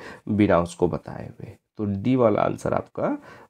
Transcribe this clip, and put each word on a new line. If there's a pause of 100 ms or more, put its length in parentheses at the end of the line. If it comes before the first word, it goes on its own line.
(300)
बिना
उसको
बताए
हुए। (240)
तो
डी
वाला
आंसर
आपका (320)